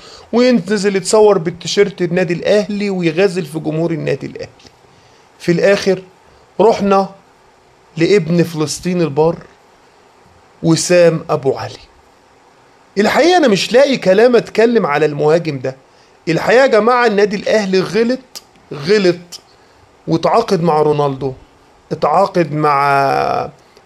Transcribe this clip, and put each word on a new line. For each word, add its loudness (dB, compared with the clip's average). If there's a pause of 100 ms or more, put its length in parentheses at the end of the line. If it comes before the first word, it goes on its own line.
(320)
وينزل 0
يتصور 2
بالتيشيرت -4
النادي -2
الأهلي -2
ويغازل -2
في -12
جمهور -4
النادي -4
الأهلي. -16 (680)
في -2
الآخر 0 (580)
رحنا 2 (880)
لابن 2
فلسطين -4
البار، 0 (1300)
وسام 2
أبو 0
علي. -10 (1200)
الحقيقة 2
أنا 2
مش 0
لاقي 2
كلام 4
أتكلم 2
على 0
المهاجم -2
ده. -8 (520)
الحقيقة 2
يا 4
جماعة، 2
النادي 0
الأهلي 0
غلط، -4 (300)
غلط، -2 (680)
وتعاقد 0
مع 0
رونالدو، -2 (600)
اتعاقد 0
مع، 0 (380)